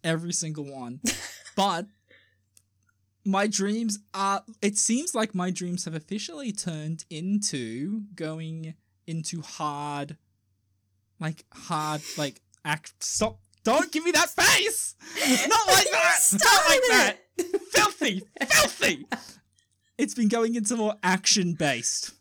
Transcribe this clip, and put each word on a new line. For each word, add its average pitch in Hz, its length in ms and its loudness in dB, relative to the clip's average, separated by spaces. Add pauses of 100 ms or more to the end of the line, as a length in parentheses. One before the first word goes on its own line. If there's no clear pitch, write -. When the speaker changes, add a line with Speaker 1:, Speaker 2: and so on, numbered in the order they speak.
Speaker 1:
Every 165 300 -2
single 156 320 -6
one. 131 400 -12
Speaker 2:
<laughs> - 500 -8
Speaker 1:
But 190 300 0 (1400)
my 196 240 0
dreams 208 520 -2 (160)
are, 196 280 -2 (180)
it 202 160 0
seems 247 360 0
like 220 220 -2
my 180 160 -2
dreams 175 340 -6
have 160 80 -8
officially 214 580 -8
turned 160 600 -8
into 165 880 -4 (140)
going 160 580 -10 (320)
into 165 360 -8
hard, 147 760 -6 (1000)
like, 156 340 -8
hard, 151 480 -4 (160)
like, 143 240 -4 (240)
act, - 380 -6
stop. - 360 -2 (240)
Don't 311 280 2
give 311 120 -2
me 349 80 0
that 330 200 4
face! - 640 2 (100)
Speaker 2:
<laughs> - 420 0
Speaker 1:
Not 453 200 4
like 370 180 6
Speaker 2:
You - 60 -2
Speaker 1:
that! - 280 4 (140)
Not - 80 2
like - 0 -
Speaker 2:
started 523 480 6
Speaker 1:
that! 277 280 4 (200)
Speaker 2:
it! 359 240 -2
<laughs> - 100 -16
Speaker 1:
Filthy! 311 500 2 (280)
Filthy! 202 560 2 (920)
It's - 160 -2
been 226 140 2
going 233 280 2
into 226 200 -2
more 214 280 -2
action-based. 175 1160 0